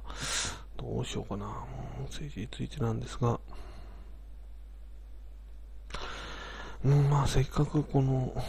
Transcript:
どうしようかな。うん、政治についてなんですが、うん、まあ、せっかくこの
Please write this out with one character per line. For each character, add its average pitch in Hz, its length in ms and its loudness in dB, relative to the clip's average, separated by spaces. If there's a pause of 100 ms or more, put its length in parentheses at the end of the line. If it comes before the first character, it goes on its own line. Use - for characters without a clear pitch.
(760)
ど 113 220 -2
う 123 80 2
し - 80 -4
よ - 80 0
う - 20 -8
か - 140 -2
な。 104 80 -4
う - 20 -4 (540)
ん、 - 20 -4
政 143 300 -6
治 - 60 -4
に - 80 -4
つ - 140 -6
い 120 60 -2
て 127 160 0
な 113 80 4
ん 113 80 0
で - 80 -4
す - 80 -6
が、 120 240 4 (3500)
う 139 100 8
ん、 143 140 8
ま 143 140 6
あ、 127 40 4
せ - 140 6
っ 131 60 6
か - 180 4
く 147 180 4
こ 139 200 4
の 131 320 4 (140)